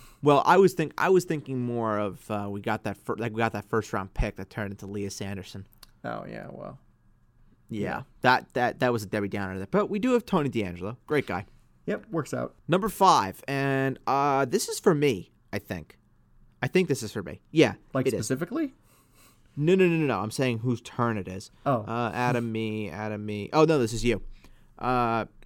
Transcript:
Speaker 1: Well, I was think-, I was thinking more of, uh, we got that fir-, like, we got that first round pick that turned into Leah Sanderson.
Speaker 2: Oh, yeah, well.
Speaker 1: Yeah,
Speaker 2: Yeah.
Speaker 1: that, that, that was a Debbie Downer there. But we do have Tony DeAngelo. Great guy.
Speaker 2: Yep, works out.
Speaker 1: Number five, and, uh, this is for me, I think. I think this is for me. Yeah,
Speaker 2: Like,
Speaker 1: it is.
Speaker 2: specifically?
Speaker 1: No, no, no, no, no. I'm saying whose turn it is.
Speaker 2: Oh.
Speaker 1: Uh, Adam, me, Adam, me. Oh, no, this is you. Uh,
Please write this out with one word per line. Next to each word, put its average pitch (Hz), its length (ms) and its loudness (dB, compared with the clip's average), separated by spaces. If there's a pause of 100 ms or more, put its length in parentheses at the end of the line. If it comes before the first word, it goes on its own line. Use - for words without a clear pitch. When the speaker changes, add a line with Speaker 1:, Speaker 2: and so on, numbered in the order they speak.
(220)
Speaker 1:
Well, 143 220 6
I 180 140 6
was 190 160 6
think-, 156 240 -2
I 160 100 2
was 185 160 6
thinking 139 400 -4
more 117 340 -2
of, 101 320 -6
uh, 101 200 -4
we 101 100 -8
got 107 220 -4
that 101 160 -6
fir-, - 180 -6
like, 110 160 -4
we 107 60 -6
got 113 140 0
that 104 180 -8
first 110 220 -2
round 95 200 -6
pick 107 240 -2
that 98 140 -12
turned 101 220 -6
into 98 140 -14
Leah 101 260 -6
Sanderson. 98 540 -10 (380)
Speaker 2:
Oh, 113 240 -8
yeah, - 220 -12
well. - 280 -14 (920)
Speaker 1:
Yeah, 110 100 -6
Speaker 2:
Yeah. 90 220 -4 (200)
Speaker 1:
that, 127 320 4
that, 123 260 0
that 127 120 2
was 110 120 -2
a - 20 -12
Debbie 101 220 -2
Downer 95 300 -6
there. 95 120 -8
But 196 180 2
we 202 120 -2
do 254 140 2
have 240 120 0
Tony 147 240 0
DeAngelo. 98 460 -6 (100)
Great 147 220 0
guy. 92 180 -4 (400)
Speaker 2:
Yep, - 240 -6
works 160 240 -6
out. 123 200 -6 (140)
Speaker 1:
Number 190 200 2
five, 143 600 4
and, 135 580 0
uh, 139 380 4
this 185 240 -2
is - 120 -6
for 185 140 6
me, 135 380 0 (200)
I 104 60 -4
think. 90 380 -10 (680)
I 127 40 -2
think 180 220 2
this 135 140 -2
is 107 100 -8
for 104 100 -6
me. - 180 -10 (120)
Yeah, 135 220 6 (200)
Speaker 2:
Like, 131 120 0
Speaker 1:
it 127 60 0
is. 107 140 -2
Speaker 2:
specifically? 226 480 -4 (840)
Speaker 1:
No, 156 180 4
no, 190 120 6
no, 170 100 4
no, 156 100 2
no. 110 140 0
I'm 107 100 -4
saying 127 300 0
whose 123 220 0
turn 117 340 -2
it 95 100 -6
is. 92 240 -12 (160)
Speaker 2:
Oh. 123 220 0
Speaker 1:
Uh, 113 260 -2
Adam, 120 380 0
me, 107 380 -4
Adam, 104 340 -6
me. 104 280 -6
Oh, 156 120 6
no, 156 140 2
this 113 140 0
is 113 120 -4
you. 110 180 0 (560)
Uh, 117 460 -2 (220)